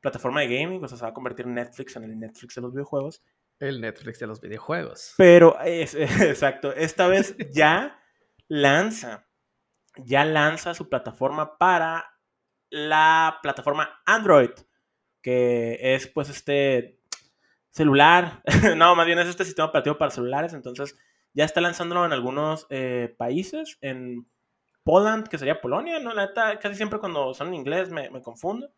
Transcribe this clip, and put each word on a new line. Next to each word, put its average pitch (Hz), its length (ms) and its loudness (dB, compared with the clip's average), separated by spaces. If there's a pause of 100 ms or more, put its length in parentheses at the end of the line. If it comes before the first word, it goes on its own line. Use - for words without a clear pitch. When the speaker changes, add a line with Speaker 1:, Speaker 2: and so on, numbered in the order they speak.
Speaker 1:
plataforma 135 400 -6
de 135 80 -2 (100)
gaming, 175 240 -6
o 135 60 -12
sea, 123 100 -16
se 120 60 -14
va 113 60 -8
a 113 40 -20
convertir 123 320 -10
Netflix 120 500 -10
en 113 80 -14
el 110 140 -14
Netflix 110 360 -18
de 131 80 -14
los 123 100 -12
videojuegos. 139 500 -8 (380)
Speaker 2:
El 135 200 -8
Netflix 113 400 -12
de 120 60 -12
los 107 140 -14
videojuegos. - 760 -12
Speaker 1:
Pero, 175 440 10
es, 165 340 -4
<laughs> - 0 -
exacto, 143 800 0
esta 160 340 0
vez 190 300 2
Speaker 2:
<laughs> 139 160 -12
Speaker 1:
ya 160 480 2 (480)
lanza, 147 800 0 (680)
ya 135 280 0
lanza 156 500 -2
su 165 140 -12
plataforma 139 720 -6
para 165 480 0 (640)
la 156 720 2
plataforma 143 640 -4
Android, 190 440 4 (680)
que 123 760 -2
es, 131 120 -6
pues, 143 240 -8
este 139 680 -2 (680)
celular. 156 760 4
<laughs> 180 300 4
No, 170 200 8
más 165 100 4
bien 170 120 2
es 175 100 0
este 180 160 -6
sistema 160 240 -4
operativo 147 300 0
para 147 120 0
celulares. 139 440 -4
Entonces, 131 420 -12 (380)
ya 147 100 2
está 180 160 -2
lanzándolo 175 460 -2
en 160 60 -2
algunos, 143 580 -4
eh, 127 480 -6
países. 190 640 -6
En 127 460 -12 (580)
Poland, 214 440 2
que - 100 -10
sería 143 220 -4
Polonia, 262 400 -6
¿no? 233 140 -10
La 202 120 -2
neta, 214 320 -2
casi 202 180 -8
siempre 214 220 -8
cuando 151 360 -4
son 151 140 -10
en 180 60 -8
inglés 160 360 -4
me, 151 200 -10
me 127 120 -16
confundo. 202 560 -10